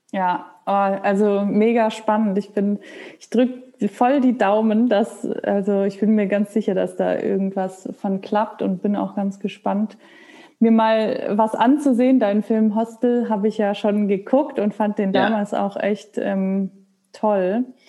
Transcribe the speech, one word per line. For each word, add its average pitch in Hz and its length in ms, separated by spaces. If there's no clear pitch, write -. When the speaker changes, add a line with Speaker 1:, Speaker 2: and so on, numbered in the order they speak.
Speaker 1:
Ja, 180 360
oh, 196 60
also 196 760
mega 220 460
spannend. 214 460
Ich 202 120
bin, 202 300
ich - 100
drück 247 220
voll 262 260
die 247 180
Daumen, 220 520
dass, 214 360
also 202 580
ich 196 160
bin 220 160
mir 208 120
ganz 202 260
sicher, 214 220
dass 180 220
da 185 200
irgendwas 190 680
von 190 180
klappt 208 420
und 190 200
bin 202 160
auch 196 180
ganz 196 240
gespannt, 202 580
mir 226 120
mal 220 640
was 220 200
anzusehen. 262 640
Deinen 208 240
Film 220 320
Hostel 233 540
habe 214 180
ich 208 100
ja 208 180
schon 208 320
geguckt 202 520
und 208 160
fand 208 220
den 190 160
Speaker 2:
Ja. 190 160
Speaker 1:
damals 208 240
auch 196 240
echt, - 400
ähm, 190 540
toll. 208 520